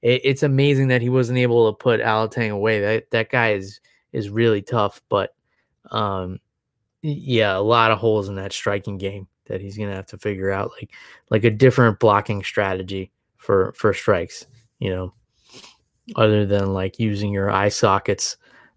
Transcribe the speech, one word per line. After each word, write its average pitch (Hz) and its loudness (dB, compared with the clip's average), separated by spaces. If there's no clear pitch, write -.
It, 123 2
it's 135 0
amazing 139 2
that 127 2
he 120 -2
wasn't 127 2
able 117 4
to 104 -8
put 113 0
Alatang 110 0
away. 104 0
That, 107 -2
that 113 -2
guy 117 2
is, 101 -6
is 104 -6
really 110 2
tough, 101 -2
but, 98 -2
um, 95 -6
y-, 147 -6
yeah, 110 0
a 95 -2
lot 113 2
of 104 0
holes 107 0
in 101 -8
that 98 -8
striking 101 -6
game 98 -10
that 95 -8
he's 98 -14
gonna 101 -6
have 95 -12
to 104 -20
figure 98 -4
out, 101 -4
like, - -14
like 104 2
a 117 6
different 117 4
blocking 104 2
strategy 95 -4
for, 98 0
for 104 0
strikes, - -2
you 107 -4
know, 92 -6
other 107 4
than, 98 0
like, 95 -6
using 104 -2
your 98 -2
eye 101 2
sockets - 0